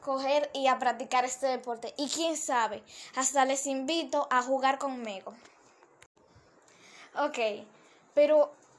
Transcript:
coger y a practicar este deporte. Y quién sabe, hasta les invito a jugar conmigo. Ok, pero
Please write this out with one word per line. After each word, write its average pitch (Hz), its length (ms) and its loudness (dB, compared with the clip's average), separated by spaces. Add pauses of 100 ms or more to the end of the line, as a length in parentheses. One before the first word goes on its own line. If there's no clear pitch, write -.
coger 277 520 0
y 269 140 0
a 254 100 4
practicar 254 460 0
este 254 220 -4
deporte. 240 500 -4
Y 285 120 -2
quién 330 280 0
sabe, 226 460 -2 (340)
hasta 262 280 2
les 269 220 -2
invito 277 640 -2
a 254 120 2
jugar 262 360 0
conmigo. 226 560 -8 (1800)
Ok, 294 200 -2 (760)
pero 294 380 6 (260)